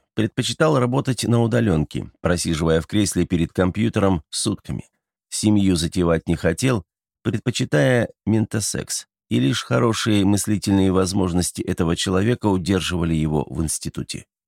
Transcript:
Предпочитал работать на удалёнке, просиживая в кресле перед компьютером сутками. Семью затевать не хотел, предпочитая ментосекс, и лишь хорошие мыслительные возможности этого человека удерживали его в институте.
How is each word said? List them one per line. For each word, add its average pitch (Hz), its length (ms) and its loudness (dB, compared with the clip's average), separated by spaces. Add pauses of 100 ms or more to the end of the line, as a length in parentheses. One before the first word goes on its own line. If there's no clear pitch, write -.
(140)
Предпочитал 131 640 0
работать 123 460 -2
на 117 160 2
удалёнке, 110 680 0 (100)
просиживая 82 600 0
в 78 60 -10
кресле 95 400 0
перед 82 260 0
компьютером 95 800 0
сутками. - 580 -6 (400)
Семью 101 480 2
затевать 82 500 0
не 85 80 2
хотел, 95 500 -2 (380)
предпочитая 127 840 0 (180)
ментосекс, - 800 -2 (220)
и 117 100 0
лишь 127 240 0
хорошие 113 640 0
мыслительные 98 680 2
возможности 92 720 0
этого 85 320 0
человека 101 520 0
удерживали 87 680 0
его 76 340 0
в 69 140 -6
институте. - 640 -8 (220)